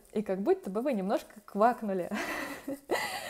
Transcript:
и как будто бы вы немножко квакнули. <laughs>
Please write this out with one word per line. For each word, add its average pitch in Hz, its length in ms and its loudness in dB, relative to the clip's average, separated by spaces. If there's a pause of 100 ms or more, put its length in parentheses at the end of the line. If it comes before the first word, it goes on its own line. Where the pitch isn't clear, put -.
(120)
и 220 100 0
как 196 180 0
будто 339 280 2
бы 208 140 -2
вы 277 100 2
немножко 208 540 -2
квакнули. 208 640 2 (560)
<laughs> - 640 -2